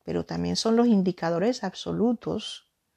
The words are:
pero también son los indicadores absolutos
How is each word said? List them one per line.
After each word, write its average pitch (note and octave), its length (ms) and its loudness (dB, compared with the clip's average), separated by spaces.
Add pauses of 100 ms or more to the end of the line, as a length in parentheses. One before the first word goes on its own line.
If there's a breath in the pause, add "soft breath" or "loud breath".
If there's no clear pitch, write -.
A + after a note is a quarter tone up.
pero E3+ 200 -4
también F3 300 -4
son A3+ 220 2
los A#3+ 100 6
indicadores F#3 800 2
absolutos F#3+ 1040 -4 (280 soft breath)